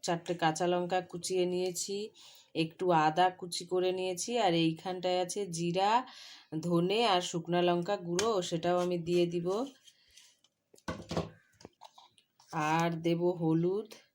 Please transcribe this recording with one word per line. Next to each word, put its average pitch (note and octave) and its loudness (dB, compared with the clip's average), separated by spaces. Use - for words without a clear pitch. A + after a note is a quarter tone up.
চারটে F3 -2
কাঁচা E3 0
লঙ্কা F3+ 0
কুচিয়ে F3+ -2
নিয়েছি, F3+ -4
একটু E3 -2
আদা E3+ 4
কুচি F3+ -10
করে F3+ 0
নিয়েছি, F#3 -4
আর G3 4
এইখানটায় F3+ 0
আছে F3+ -4
জিরা, F3 0
ধনে F3 2
আর F3+ 4
শুকনা F3 0
লঙ্কা F3 2
গুঁড়ো, F3 -2
সেটাও F3 -2
আমি F3+ 0
দিয়ে F3 0
দিব। E3+ -4
আর E3+ 2
দেব E3+ 2
হলুদ E3+ 0